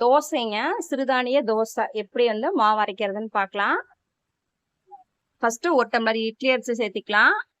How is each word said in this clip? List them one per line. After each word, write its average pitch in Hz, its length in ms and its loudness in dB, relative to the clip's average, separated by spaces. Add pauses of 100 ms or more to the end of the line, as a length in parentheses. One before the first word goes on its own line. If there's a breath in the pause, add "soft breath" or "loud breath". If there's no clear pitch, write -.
தோசைங்க, 247 540 2 (320)
சிறுதானிய 262 640 0
தோசை 220 420 -2
எப்படி 214 340 -2
வந்து 233 260 -2
மாவு 214 300 4
அரைக்கிறதுன்னு 208 440 -4
பார்க்கலாம். 208 560 -2 (1600)
ஃபர்ஸ்ட் 233 280 -2
ஒரு 254 220 2
டம்ளர் 226 280 0
இட்லி 220 340 -2
அரிசி 254 220 -2
சேர்த்திக்கலாம். 214 600 2 (280)